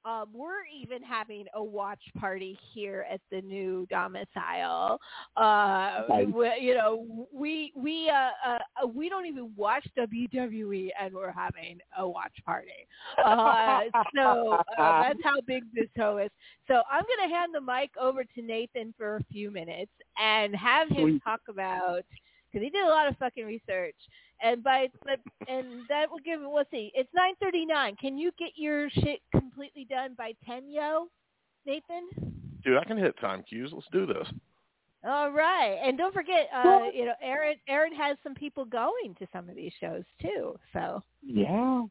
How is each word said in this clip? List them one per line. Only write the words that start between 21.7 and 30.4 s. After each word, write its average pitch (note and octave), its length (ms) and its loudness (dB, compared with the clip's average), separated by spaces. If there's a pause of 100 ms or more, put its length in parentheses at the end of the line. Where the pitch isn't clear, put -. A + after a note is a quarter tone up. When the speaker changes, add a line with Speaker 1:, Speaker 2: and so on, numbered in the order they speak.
Speaker 1:
'cause G#3 100 -4
he C4 80 -4
did G4 140 0
a E4+ 60 6
lot D#4 160 6
of C4+ 120 0
fucking B3 260 -6
research. F#3+ 520 -6 (460)
And A3+ 220 2
by, C4 240 4 (160)
but, C4+ 160 -2 (280)
and B3+ 420 -6
that D4+ 200 2
will D#4+ 140 -10
give, E4 160 -4
let's C#4+ 300 0
see, A3 240 -6
it's C4 200 0
nine F#4 280 4
thirty-nine. D#4+ 540 0
Can C4+ 200 -6
you D#4+ 220 -2
get E4+ 180 -8
your D4+ 320 -2
shit - 320 0 (140)
completely C#4 500 -2
done C4 320 -6
by A3+ 160 -10 (140)